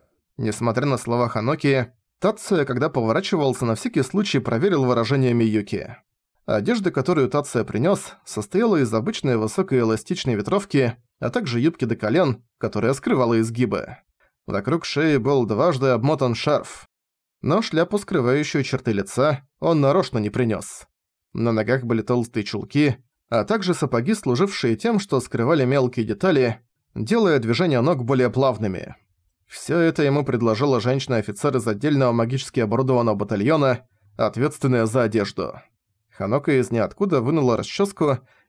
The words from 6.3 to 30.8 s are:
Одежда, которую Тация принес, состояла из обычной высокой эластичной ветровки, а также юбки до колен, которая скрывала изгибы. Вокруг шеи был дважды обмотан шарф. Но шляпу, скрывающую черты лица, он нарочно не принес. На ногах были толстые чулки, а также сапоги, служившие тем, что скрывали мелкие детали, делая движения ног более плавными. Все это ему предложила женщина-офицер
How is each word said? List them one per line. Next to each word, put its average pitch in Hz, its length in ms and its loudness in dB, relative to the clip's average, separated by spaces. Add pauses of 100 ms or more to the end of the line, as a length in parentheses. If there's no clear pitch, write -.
Одежда, 185 440 0
которую 151 400 2
Тация 135 340 -2
принес, 147 500 -2 (120)
состояла 208 520 0
из 123 160 2
обычной 123 440 -2
высокой 123 440 0
эластичной 117 520 -2
ветровки, 139 640 0 (220)
а 120 100 -4
также 131 300 -2
юбки 147 260 0
до 117 100 -2
колен, 127 480 0 (140)
которая 113 360 -2
скрывала 127 460 2
изгибы. 113 580 -2 (500)
Вокруг 131 380 -2
шеи 151 320 2
был 127 280 2
дважды 131 420 2
обмотан 131 460 2
шарф. - 540 -2 (560)
Но 175 180 2
шляпу, 175 380 0
скрывающую 143 640 0
черты 127 300 -2
лица, 131 540 -2 (120)
он 156 220 2
нарочно 143 360 2
не 104 140 -2
принес. - 560 -4 (460)
На 117 180 0
ногах 113 320 0
были 113 180 0
толстые 117 420 -2
чулки, 139 600 -2 (260)
а 117 140 0
также 190 300 0
сапоги, 127 400 -2
служившие 127 640 0
тем, 226 240 0
что 139 200 -2
скрывали 127 460 0
мелкие 123 400 0
детали, 123 560 0 (340)
делая 160 440 2
движения 120 420 0
ног 123 220 0
более 127 260 2
плавными. 113 680 -2 (520)
Все - 320 -2
это 165 240 2
ему 143 200 2
предложила 120 560 2
женщина-офицер 127 800 -2